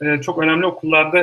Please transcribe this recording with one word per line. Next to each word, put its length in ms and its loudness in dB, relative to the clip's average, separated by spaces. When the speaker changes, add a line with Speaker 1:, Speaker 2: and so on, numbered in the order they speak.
Speaker 1:
hı. 40 -6
Speaker 2:
e, 140 0
çok 180 -6
önemli 280 2
okullarda, 560 0